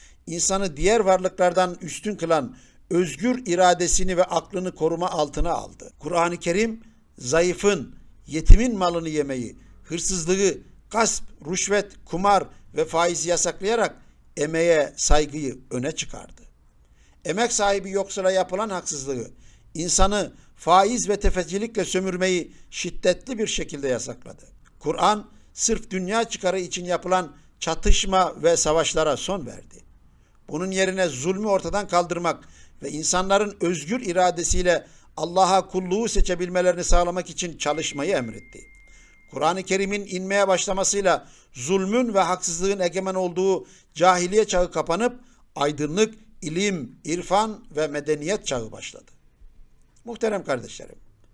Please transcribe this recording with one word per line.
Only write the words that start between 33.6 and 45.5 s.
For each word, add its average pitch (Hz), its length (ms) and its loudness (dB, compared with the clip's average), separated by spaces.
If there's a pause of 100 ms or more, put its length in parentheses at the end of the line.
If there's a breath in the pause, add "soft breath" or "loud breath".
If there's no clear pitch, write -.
özgür 170 400 -2
iradesiyle 175 840 0 (300 soft breath)
Allah'a 185 520 2
kulluğu 185 400 -2
seçebilmelerini 180 760 0
sağlamak 175 460 2
için 170 280 -10
çalışmayı 147 520 -4
emretti. 120 540 -6 (680 soft breath)
Kur'an-ı 165 320 -2
Kerim'in 196 440 -4
inmeye 190 420 0
başlamasıyla 185 800 0 (240 loud breath)
zulmün 196 600 0
ve 190 60 4
haksızlığın 180 600 -2
egemen 185 340 -2
olduğu 185 520 -2 (280 loud breath)
cahiliye 180 520 4
çağı 180 260 0
kapanıp 175 480 -2 (360 soft breath)